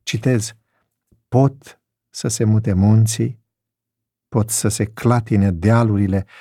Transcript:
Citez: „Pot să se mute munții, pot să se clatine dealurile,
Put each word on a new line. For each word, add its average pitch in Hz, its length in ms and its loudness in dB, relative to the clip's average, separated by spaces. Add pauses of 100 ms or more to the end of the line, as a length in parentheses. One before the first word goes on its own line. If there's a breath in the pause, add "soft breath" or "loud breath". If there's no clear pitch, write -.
Citez: 113 520 -4 (720)
„Pot 135 540 0 (280)
să - 180 -10
se 120 160 -4
mute 110 300 2
munții, 110 720 2 (840)
pot 110 200 0
să - 180 -4
se 104 180 -2
clatine 113 680 0
dealurile, 101 720 0 (160 loud breath)